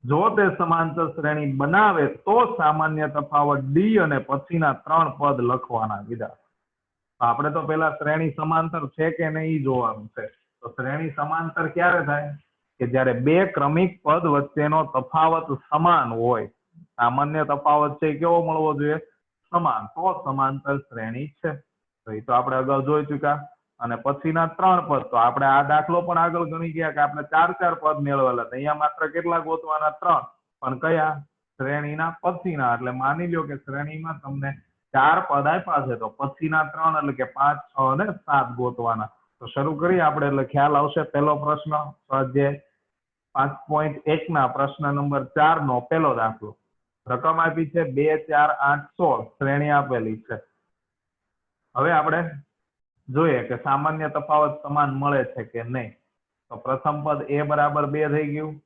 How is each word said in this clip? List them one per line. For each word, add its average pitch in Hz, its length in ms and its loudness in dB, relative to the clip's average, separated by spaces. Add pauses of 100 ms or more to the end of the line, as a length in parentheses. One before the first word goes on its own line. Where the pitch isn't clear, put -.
જો 156 260 2
તે 202 280 4
સમાંતર 165 520 0
શ્રેણી 151 420 -2
બનાવે 160 560 4
તો 226 500 2
સામાન્ય 156 500 0
તફાવત 147 520 0
ડી 175 380 2
અને 151 220 2
પછીના 139 540 -2
ત્રણ 156 380 0
પદ 139 280 0
લખવાના 113 640 -2
કીધા. 113 240 -8
તો - 1000 -10
આપણે 143 260 0
તો 156 100 -2
પહેલા 156 300 0
શ્રેણી 151 400 -2
સમાંતર 160 560 -2
છે 160 240 -2
કે 160 180 -4
નહીં 160 220 -4
ઈ 151 120 0
જોવાનું 113 440 -2
છે. 110 180 -12 (360)
તો 117 80 -16
શ્રેણી 143 400 -6
સમાંતર 156 580 -4
ક્યારે 175 380 2
થાય? 147 280 -2 (460)
કે 123 80 0
જ્યારે 131 260 2
બે 151 320 4
ક્રમિક 175 580 0
પદ 160 220 2
વચ્ચેનો 147 580 2
તફાવત 160 640 0 (220)
સમાન 156 400 4
હોય. 113 400 0 (460)
સામાન્ય 139 480 2
તફાવત 147 560 2
છે 160 80 2
એ 147 120 -2
કેવો 170 220 4
મળવો 156 320 0
જોઈએ? 147 240 0 (540)
સમાન. 135 360 0
તો 180 380 -4
સમાંતર 139 520 -2
શ્રેણી 117 500 -8
છે. 151 240 -8 (540)
તો 110 60 -12
ઈ 107 100 -8
તો 123 120 -2
આપણે 127 220 2
અગાઉ 131 260 0
જોઈ 147 240 0
ચૂક્યા. 147 420 -2 (320)
અને 120 160 -4
પછીના 143 500 0
ત્રણ 180 360 2
પદ, 143 200 0
તો 123 160 -2
આપણે 123 280 4
આ 135 180 6
દાખલો 151 380 2
પણ 175 160 -2
આગળ 170 280 0
ગણી 165 260 -6
ગયા 156 200 -4
કે 143 80 -6
આપણે 147 240 0
ચાર 160 280 2
ચાર 175 240 0
પદ 156 240 0
મેળવેલા. 135 440 2
તો 117 120 -10
અહીંયા 147 180 -2
માત્ર 151 340 -2
કેટલા 170 320 -2
ગોતવાના? 156 500 -2
ત્રણ. 151 360 0 (360)
પણ 127 180 -6
કયા? 156 420 0 (380)
શ્રેણીના 147 640 -4
પછીના. 170 500 0
એટલે 123 180 -4
માની 151 360 -2
લ્યો 165 160 -2
કે 143 120 -8
શ્રેણીમાં 151 640 -10
તમને 139 320 -6 (420)
ચાર 147 280 4
પદ 143 260 0
આપ્યા 160 400 0
છે, 120 80 -4
તો 107 140 -8
પછીના 156 540 -2
ત્રણ 160 340 -2
એટલે 143 160 -2
કે 127 100 -4
પાંચ, 143 360 0
છ - 200 -10 (120)
અને 160 140 0 (200)
સાત 135 300 2
ગોતવાના. 117 540 -2 (300)
તો 117 80 -18
શરૂ 143 280 -2
કરીએ 175 240 2
આપણે, 147 280 2
એટલે 139 160 0
ખ્યાલ 143 320 2
આવશે. 147 280 2
પહેલો 147 320 2
પ્રશ્ન, 151 400 -2 (300)
સ્વાધ્યાય 135 560 0 (720)
પાંચ 139 200 0 (140)
પોઇન્ટ 151 400 -2
એક 156 220 -2
ના 143 180 2
પ્રશ્ન 139 400 -2
નંબર 143 360 -2
ચાર 156 380 2
નો 131 180 0
પહેલો 151 360 0
દાખલો. 110 420 -4 (500)
રકમ 143 320 0
આપી 160 300 0
છે 165 140 0
બે, 147 340 2 (120)
ચાર, 151 200 4 (100)
આઠ, 143 280 0 (100)
સોળ. 127 260 0
શ્રેણી 143 460 -2
આપેલી 123 480 0
છે. 113 180 -12 (1400)
હવે 143 160 2
આપણે 160 300 2 (880)
જોઈએ 135 340 2
કે 123 120 -6
સામાન્ય 151 540 -2
તફાવત 147 520 0
સમાન 147 320 0
મળે 139 300 0
છે 127 200 -8
કે 117 200 -8
નહીં. 120 280 -8 (580)
તો 117 60 -14
પ્રથમ 135 480 -4
પદ 147 260 -2
એ 143 120 0
બરાબર 147 440 2
બે 151 220 0
થઈ 147 260 0
ગયું. 151 320 -8